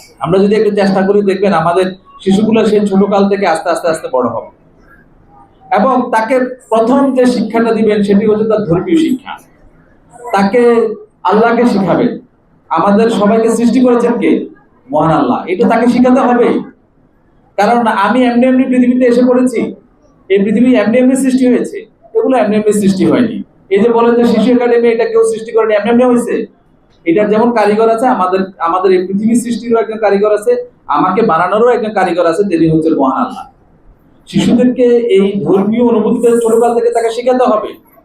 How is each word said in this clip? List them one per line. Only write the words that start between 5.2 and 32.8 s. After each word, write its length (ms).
এবং 340
তাকে 300
প্রথম 460
যে 120
শিক্ষাটা 460
দিবেন 300
সেটি 240
হচ্ছে 220
তার 160
ধর্মীয় 320
শিক্ষা, 420
তাকে 640
আল্লাহকে 400
শিখাবেন। 540
আমাদের 420
সবাইকে 380
সৃষ্টি 320
করেছেন 320
কে? 360
মহান 200
আল্লাহ। 360
এটা 220
তাকে 180
শিখাতে 340
হবেই, 400
কারণ 300
আমি 380
এমনি 220
এমনি 180
পৃথিবীতে 420
এসে 200
পড়েছি, 340
এই 160
পৃথিবী 300
এমনি 240
এমনি 180
সৃষ্টি 300
হয়েছে, 320
এগুলো 240
এমনি 180
এমনি 160
সৃষ্টি 340
হয়নি। 360
এই 80
যে 100
বলেন 260
যে 100
শিশু 280
একাডেমি, 360
এটা 160
কেউ 180
সৃষ্টি 300
করেনি, 220
এমনি 160
এমনি 140
হয়েছে। 520
এটার 260
যেমন 220
কারিগর 360
আছে, 180
আমাদের, 340
আমাদের 340
এই 140
পৃথিবী 280
সৃষ্টিরও 460
একজন 180
কারিগর 360
আছে, 360
আমাকে 360
বানানোরও 460
একজন 240
কারিগর 340
আছে, 160
তিনি 260
হচ্ছেন 260